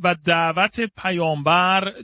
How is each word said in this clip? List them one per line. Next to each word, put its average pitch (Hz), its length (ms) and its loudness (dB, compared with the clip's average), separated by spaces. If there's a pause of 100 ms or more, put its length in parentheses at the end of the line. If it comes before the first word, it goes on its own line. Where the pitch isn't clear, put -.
و 180 120 2 (100)
دعوت 170 560 0
پیامبر 180 1200 0